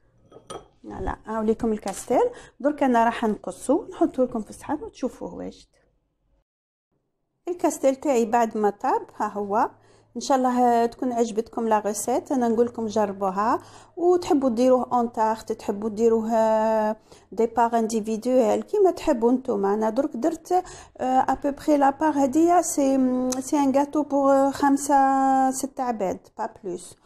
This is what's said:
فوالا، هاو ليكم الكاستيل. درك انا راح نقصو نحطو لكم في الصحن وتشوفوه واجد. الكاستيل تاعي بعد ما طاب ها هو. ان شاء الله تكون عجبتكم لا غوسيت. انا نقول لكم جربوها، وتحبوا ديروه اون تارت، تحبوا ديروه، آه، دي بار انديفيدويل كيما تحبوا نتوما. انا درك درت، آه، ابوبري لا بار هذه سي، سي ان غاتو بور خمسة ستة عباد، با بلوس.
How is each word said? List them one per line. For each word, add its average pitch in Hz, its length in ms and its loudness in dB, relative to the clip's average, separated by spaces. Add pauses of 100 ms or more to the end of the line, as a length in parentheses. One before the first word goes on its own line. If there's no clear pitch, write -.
(840)
فوالا، 190 320 -8 (100)
هاو 220 180 -4
ليكم 220 280 0
الكاستيل. 240 580 -2 (300)
درك 294 240 0
انا 240 200 4
راح 233 200 0
نقصو 226 680 -2
نحطو 311 320 0
لكم 247 180 -2
في - 80 -18
الصحن - 340 -10
وتشوفوه - 520 -10
واجد. - 320 -14 (1800)
الكاستيل 294 480 0
تاعي 254 300 0
بعد 226 320 0
ما 208 120 2
طاب 262 320 -2 (160)
ها 214 100 -4
هو. 202 420 -2 (460)
ان 240 60 -8
شاء 269 160 2
الله 247 480 2
تكون 247 260 -4
عجبتكم 233 560 -4
لا 214 120 2
غوسيت. 220 520 -4
انا 247 160 2
نقول 233 180 2
لكم 233 200 -6
جربوها، 202 720 -2 (380)
وتحبوا 349 520 2
ديروه 247 440 4
اون 233 180 0
تارت، 220 400 -2
تحبوا 220 380 -6
ديروه، 226 440 2
آه، 220 640 2 (360)
دي 226 140 0
بار 233 340 2
انديفيدويل 220 800 0
كيما 381 300 2
تحبوا 247 400 0
نتوما. 202 420 0
انا 220 160 0
درك 262 280 -2
درت، 320 340 -4
آه، 359 120 2 (640)
ابوبري 285 480 0
لا 277 120 4
بار 302 220 0
هذه 302 500 4
سي، 269 360 0 (420)
سي 302 180 -2
ان 277 180 2
غاتو 285 280 0
بور 277 480 2
خمسة 269 1000 2
ستة 262 320 -8
عباد، 202 360 -4 (180)
با 220 120 -6 (140)
بلوس. 175 320 -12 (100)